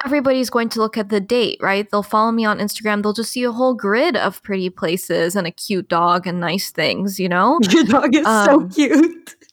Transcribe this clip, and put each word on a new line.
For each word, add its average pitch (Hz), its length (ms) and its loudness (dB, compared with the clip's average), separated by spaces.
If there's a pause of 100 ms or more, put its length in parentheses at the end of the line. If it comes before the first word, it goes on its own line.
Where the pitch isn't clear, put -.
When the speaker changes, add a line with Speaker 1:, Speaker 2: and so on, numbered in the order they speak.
Speaker 1:
everybody's 262 460 0
going 233 180 -2
to 226 100 -6
look 220 180 -2
at 202 120 -4
the 208 100 0
date, 226 400 -2
right? 196 300 -2
They'll 208 140 -2
follow 220 280 0
me 226 140 0
on 214 140 0
Instagram. 208 420 -4
They'll 208 120 -2
just 220 180 -6
see 247 120 -4
a 240 80 -2
whole 254 220 0
grid 226 420 0
of - 280 -2
pretty 190 260 -4
places 175 640 -2
and 185 120 -2
a 170 40 -8
cute - 380 -6
dog 175 380 2
and 175 120 -4
nice 175 320 -4
things, 170 480 -4
you 185 80 0
know? 196 380 2
Speaker 2:
<laughs> 180 40 2
Your 320 140 4
dog 240 320 2
is 302 100 2
so 285 360 6
Speaker 1:
Um, 185 80 -6
Speaker 2:
cute. - 640 2 (180)